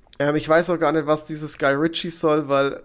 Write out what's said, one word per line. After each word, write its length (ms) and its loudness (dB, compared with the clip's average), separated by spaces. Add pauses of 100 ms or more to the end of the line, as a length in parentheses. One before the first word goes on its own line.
(200)
Ähm, 160 2
ich 120 -2
weiß 220 4
auch 80 0
gar 140 2
nicht, 160 0
was 180 0
dieses 320 -8
Guy 160 2
Ritchie 380 -2
soll, 380 0
weil 360 0